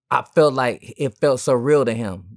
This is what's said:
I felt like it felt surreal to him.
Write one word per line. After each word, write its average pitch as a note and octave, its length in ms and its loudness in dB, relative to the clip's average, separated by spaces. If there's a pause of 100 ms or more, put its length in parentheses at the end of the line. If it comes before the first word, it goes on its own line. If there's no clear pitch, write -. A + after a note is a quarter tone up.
(100)
I C3 120 -2
felt D3+ 320 2
like B2 420 -4
it C3+ 220 -6
felt C3+ 220 0
surreal C3+ 440 2
to A#2 80 -2
him. G2 320 -8 (120)